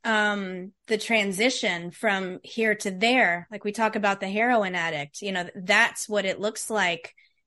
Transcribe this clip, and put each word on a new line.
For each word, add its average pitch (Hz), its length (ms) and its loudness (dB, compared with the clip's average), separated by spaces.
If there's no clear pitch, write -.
um, 202 680 0
the 220 100 2
transition 202 920 0
from 190 540 -2
here 220 320 0
to 208 140 -6
there. 190 600 2
Like, 208 140 -14
we 208 80 -2
talk 220 240 0
about 202 240 2
the 190 80 -4
heroin 214 460 2
addict, 160 460 -4
you 202 120 -6
know, 180 220 -4
that's 202 540 2
what 202 160 0
it 190 160 -2
looks 214 300 -4
like, 180 440 0